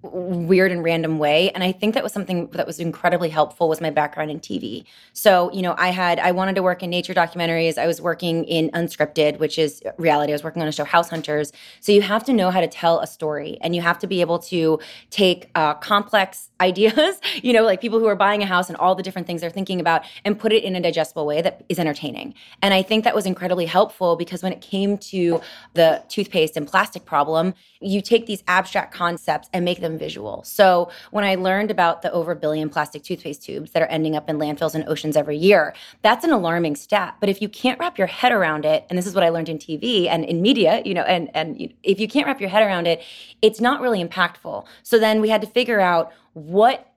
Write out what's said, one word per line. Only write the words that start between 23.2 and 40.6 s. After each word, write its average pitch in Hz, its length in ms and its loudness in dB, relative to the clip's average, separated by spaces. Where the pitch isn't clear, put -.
incredibly 180 380 -2
helpful 175 500 2
because 170 260 -8
when 185 100 -4
it - 100 -12
came 196 360 -2
to 170 420 -2
the 160 340 4
toothpaste 180 500 -2
and 147 100 -6
plastic 190 380 -2
problem, 160 480 0
you 196 220 -4
take 233 240 2
these 208 220 -8
abstract 185 440 0
concepts 170 640 -4
and 180 100 -2
make 175 180 -2
them 160 180 -6
visual. 107 440 -10
So 180 460 4
when 208 120 -2
I 190 120 2
learned 190 340 0
about 170 320 0
the 175 100 -4
over 170 200 -4
a 160 40 -4
billion 156 340 -4
plastic 147 340 -6
toothpaste 156 400 -10
tubes 147 280 -12
that 165 120 2
are - 40 0
ending 156 280 -2
up 147 120 -6
in 151 120 -4
landfills 151 340 -2
and 151 140 -4
oceans 151 280 -4
every 147 220 0
year, 175 380 4
that's 233 240 4
an 330 60 2
alarming 170 440 0
stat. - 440 -4
But 202 100 0
if 196 100 -2
you 208 100 -4
can't - 300 -2
wrap 349 200 -6
your 180 80 2
head - 240 0
around 156 340 0
it, 151 240 2
and 180 80 -2
this 180 80 -2
is 196 80 -8
what 185 100 2
I 170 60 4
learned 165 200 -4
in 160 100 -6
T 156 180 -10
V 208 320 0
and 160 160 0
in 170 160 -2
media, 220 420 4